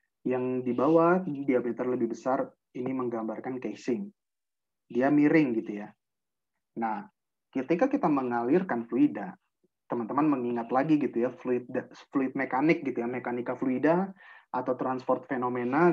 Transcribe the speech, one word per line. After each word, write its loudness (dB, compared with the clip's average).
Yang -2
di -2
bawah 4
diameter 0
lebih 0
besar, -2
ini -4
menggambarkan -4
casing. -4
Dia 0
miring 4
gitu -4
ya. -14
Nah, -4
ketika 0
kita 0
mengalirkan 0
fluida, 0
teman-teman 0
mengingat -2
lagi 2
gitu 0
ya, -4
fluid, -2
fluid 0
mekanik 0
gitu -2
ya, -4
mekanika -6
fluida 2
atau -2
transport -2
fenomena 2